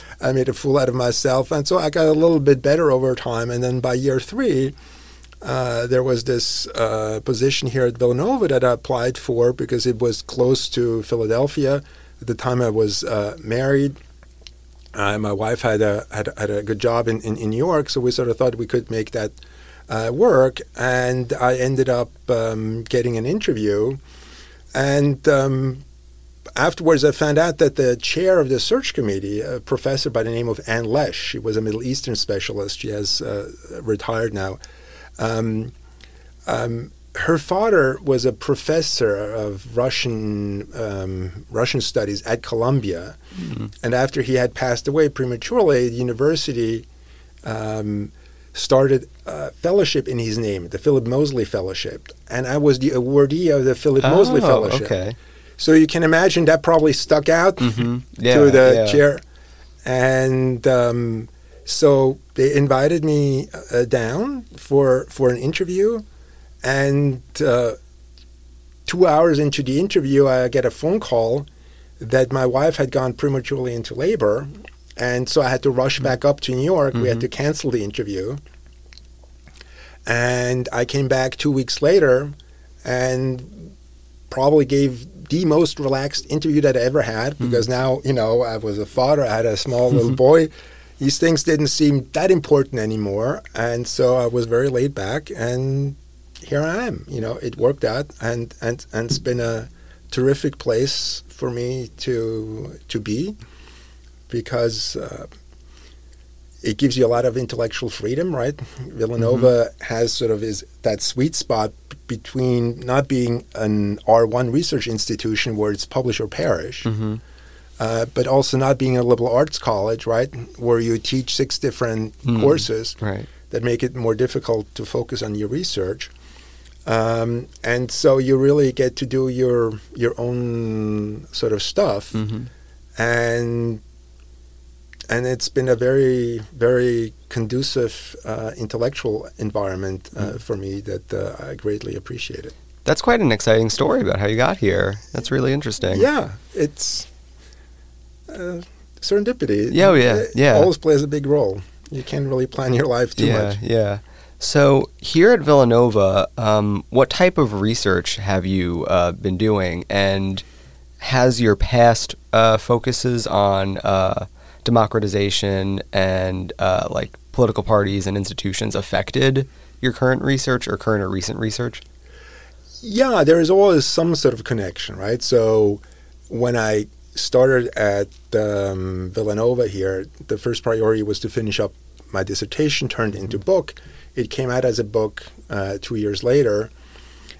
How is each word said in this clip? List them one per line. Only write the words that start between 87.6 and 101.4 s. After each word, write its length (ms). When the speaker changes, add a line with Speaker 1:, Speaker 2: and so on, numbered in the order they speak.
Speaker 1:
now, 340
you 100
know, 280
I 160
was 200
a 80
father, 380
I 120
had 100
a 120
small 340
Speaker 2:
<laughs> 60
Speaker 1:
little 180
boy. 340
These 180
things 260
didn't 240
seem 460
that 180
important 480
anymore. 640
And 320
so 300
I 100
was 180
very 240
laid 240
back, 420
and 600
here 200
I 240
am. 220
You 140
know, 160
it 200
worked 280
out, 220
and, 400
and, 320
and 160
it's 100
been 200
a 300
terrific 480
place 720
for 200